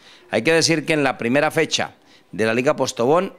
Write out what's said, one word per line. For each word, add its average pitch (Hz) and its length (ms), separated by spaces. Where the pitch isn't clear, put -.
Hay 107 120
que 160 100
decir 160 340
que 165 60
en 151 100
la 131 160
primera 143 320
fecha 147 460
de 98 160
la 110 80
Liga 127 220
Postobón, 143 640